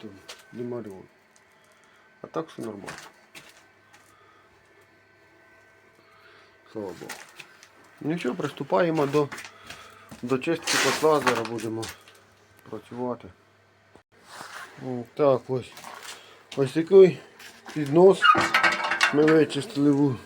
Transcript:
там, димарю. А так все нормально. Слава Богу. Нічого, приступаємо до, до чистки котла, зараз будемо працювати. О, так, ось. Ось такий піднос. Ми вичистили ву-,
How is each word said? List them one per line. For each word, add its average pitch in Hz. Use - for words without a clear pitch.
там, 107
димарю. 120
А -
так 160
все -
нормально. 101
Слава 104
Богу. -
Нічого, 175
приступаємо 160
до, 143
до 123
чистки 160
котла, 147
зараз 120
будемо 110
працювати. 120
О, 123
так, 139
ось. 127
Ось 135
такий 170
піднос. 165
Ми 151
вичистили 147
ву-, 139